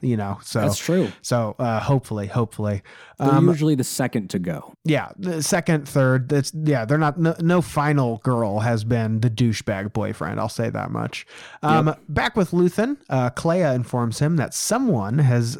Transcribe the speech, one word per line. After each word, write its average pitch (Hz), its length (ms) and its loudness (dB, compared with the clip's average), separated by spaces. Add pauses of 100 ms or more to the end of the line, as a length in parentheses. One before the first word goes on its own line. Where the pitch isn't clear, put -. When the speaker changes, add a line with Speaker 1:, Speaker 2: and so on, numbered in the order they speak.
Speaker 1:
you 123 160 0
know? 101 260 -4
So - 180 -4
Speaker 2:
That's 101 160 2
true. 160 340 0 (120)
Speaker 1:
So, 117 340 -2
uh, 117 220 -2
hopefully, 107 480 -2
hopefully. 104 560 -4 (340)
Speaker 2:
They're 135 160 0
Speaker 1:
Um, 165 140 6
Speaker 2:
usually 156 280 2
the 127 80 0
second 120 480 -4
to 101 80 -2
go. 85 340 -8 (100)
Speaker 1:
Yeah. 139 340 0
The 175 260 -4
second, 165 440 0
third. 127 420 2
That's, 143 260 0
yeah. 151 300 0
They're 143 140 2
not, 156 200 0
no, 165 200 2
no 170 240 4
final 143 540 0
girl 113 420 0
has 113 240 2
been 110 380 0
the 123 100 4
douchebag 107 600 -2
boyfriend. 101 460 -4
I'll 107 100 -4
say 113 200 -4
that 101 220 -6
much. 113 340 -6 (380)
Um, 156 240 4
Speaker 2:
Yep. 156 120 -2 (100)
Speaker 1:
back 185 260 -2
with 190 160 0
Luthen, 196 460 2 (120)
uh, 127 220 0
Clea 170 300 0 (120)
informs 120 460 -2
him 156 180 2
that 123 160 -2
someone 151 680 0
has 120 400 2